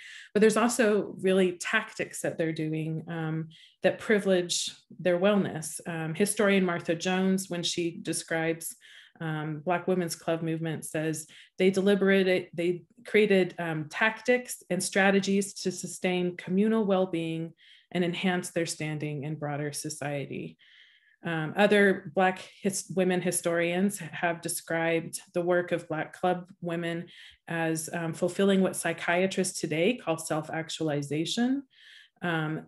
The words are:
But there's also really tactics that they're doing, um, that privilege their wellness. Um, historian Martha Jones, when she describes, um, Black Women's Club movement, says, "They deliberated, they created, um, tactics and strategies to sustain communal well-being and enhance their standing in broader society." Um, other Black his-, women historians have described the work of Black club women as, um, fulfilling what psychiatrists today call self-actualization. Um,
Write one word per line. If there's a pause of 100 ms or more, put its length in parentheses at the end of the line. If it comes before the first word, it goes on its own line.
(320)
But
there's
also
really
tactics
that
they're
doing,
um, (340)
that
privilege (300)
their
wellness.
Um,
historian
Martha
Jones,
when
she
describes, (440)
um,
Black
Women's
Club
movement,
says, (320)
"They
deliberated,
they (200)
created,
um,
tactics
and
strategies (100)
to
sustain
communal
well-being (400)
and
enhance
their
standing
in
broader
society." (640)
Um,
other
Black (240)
his-,
women
historians
have
described (140)
the
work
of
Black
club (160)
women (380)
as,
um,
fulfilling
what
psychiatrists
today
call
self-actualization. (580)
Um,